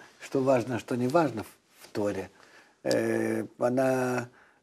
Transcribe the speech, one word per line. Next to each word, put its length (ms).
что 200
важно, 340
а 40
что 160
не 120
важно 360
в, 40
в 120
Торе. 380
Э, 640
она 720